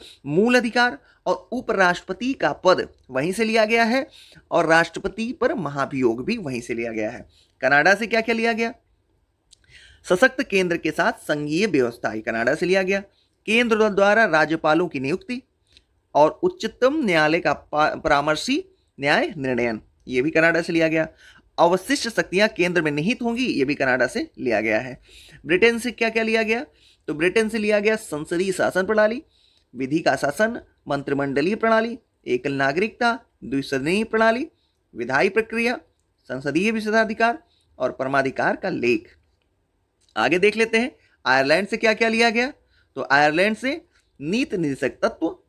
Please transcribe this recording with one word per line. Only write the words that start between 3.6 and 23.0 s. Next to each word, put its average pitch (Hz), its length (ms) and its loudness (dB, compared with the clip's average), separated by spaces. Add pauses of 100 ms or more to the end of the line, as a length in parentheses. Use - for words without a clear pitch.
गया 233 180 2
है 254 260 -2 (420)
और 165 140 2
राष्ट्रपति 185 760 0
पर 277 120 0
महाभियोग 135 720 -2
भी 226 120 -4
वहीं 131 240 -8
से 120 120 -8
लिया 117 180 -6
गया 110 200 -4
है। 120 180 -16 (320)
कनाडा 143 340 4
से 214 120 -4
क्या 226 140 0
क्या 226 140 -2
लिया 226 180 -2
गया? 226 200 -4 (1400)
सशक्त 262 340 2
केंद्र 180 340 0
के 156 140 -4
साथ 196 220 0
संघीय 151 540 -2
व्यवस्था, 120 460 0
ये 107 80 -8
कनाडा 117 340 -2
से 180 100 -4
लिया 190 180 2
गया। 196 200 -2 (420)
केंद्र 220 440 2
द्वारा 202 360 4
राज्यपालों 160 640 2
की 143 120 -6
नियुक्ति 185 440 -6 (720)
और 156 280 4
उच्चतम 247 640 0
न्यायालय 160 340 2
का 151 140 0
पा-, - 480 -2
परामर्शी 151 640 0 (340)
न्याय 180 380 0
निर्णयन, 120 440 -2 (260)
ये 127 140 0
भी 156 100 0
कनाडा 165 300 2
से 170 120 -6
लिया 165 140 2
गया। 160 200 0 (520)
अवशिष्ट 185 500 2
शक्तियां 190 480 0
केंद्र 180 240 0
में 156 100 0
निहित 170 300 -2